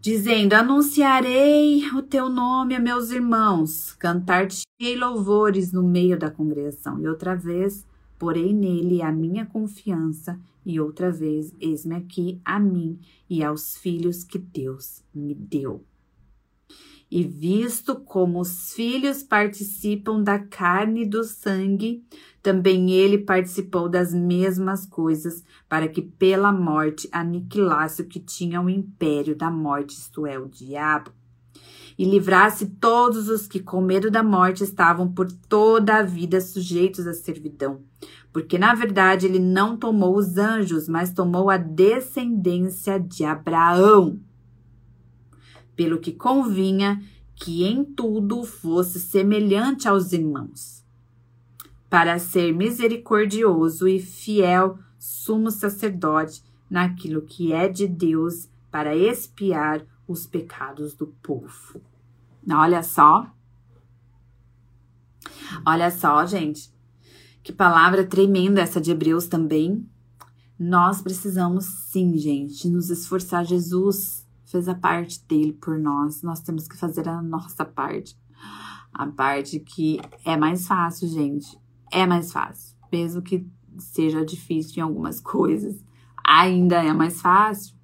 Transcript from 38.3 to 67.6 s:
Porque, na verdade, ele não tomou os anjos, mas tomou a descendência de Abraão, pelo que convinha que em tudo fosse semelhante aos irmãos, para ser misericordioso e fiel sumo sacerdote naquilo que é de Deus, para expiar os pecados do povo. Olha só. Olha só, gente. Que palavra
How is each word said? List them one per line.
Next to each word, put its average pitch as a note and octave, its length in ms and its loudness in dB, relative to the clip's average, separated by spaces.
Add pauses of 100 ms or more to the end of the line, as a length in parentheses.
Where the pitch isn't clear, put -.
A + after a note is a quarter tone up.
Porque, E3 260 -2
na G#3+ 160 4
verdade, F#3+ 520 2
ele F#3 120 2
não F#3+ 380 2
tomou G3+ 400 2
os F3+ 200 0
anjos, F#3+ 520 0
mas F3 240 -2
tomou F3+ 380 2
a F#3+ 60 4
descendência F#3+ 1400 0
de F3 260 -6
Abraão, E3+ 960 4 (1500)
pelo E3 240 0
que E3 140 -8
convinha G3+ 880 0 (320)
que F3 300 -4
em B3 200 0
tudo A3 600 -2
fosse F3 560 -2
semelhante G#3 880 2
aos F3+ 240 2
irmãos, D3+ 720 -6 (1040)
para E3+ 300 4
ser F3 340 0
misericordioso G#3+ 1300 0
e F#3+ 140 4
fiel F#3+ 760 0 (200)
sumo A3 520 -4
sacerdote F3 920 -4 (260)
naquilo F3+ 540 -2
que E3 300 -4
é E3+ 160 0
de F#3+ 180 -2
Deus, E3 600 -2 (220)
para D3+ 260 -4
expiar E3 880 0 (240)
os E3+ 180 -8
pecados D3 680 -10
do D3+ 140 -10 (140)
povo. - 580 -10 (720)
Olha D#3+ 320 4
só. E3 480 6 (2250)
Olha E3+ 260 2
só, D#3 340 2
gente. E3+ 500 -6 (680)
Que - 100 -16
palavra F3+ 520 4